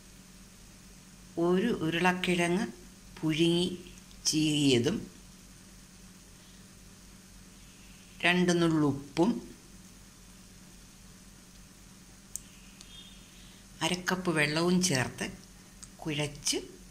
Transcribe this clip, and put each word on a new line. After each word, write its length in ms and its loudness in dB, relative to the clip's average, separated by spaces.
ഒരു 240 2
ഉരുളക്കിഴങ്ങ് 800 0
പുഴുങ്ങി 480 2
ചീകിയതും, 680 4
രണ്ട് 360 4
നുള്ളുപ്പും, 720 2
അരക്കപ്പ് 540 -4
വെള്ളവും 380 2
ചേർത്ത് 380 -2
കുഴച്ച് 560 -4